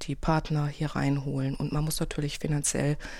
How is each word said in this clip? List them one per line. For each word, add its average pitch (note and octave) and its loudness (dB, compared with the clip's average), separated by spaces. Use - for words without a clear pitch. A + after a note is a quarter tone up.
die C#3+ -4
Partner D#3 2
hier D3 -2
reinholen. C#3 0
Und - -2
man D3+ 2
muss D#3 -2
natürlich D3 -2
finanziell D3 0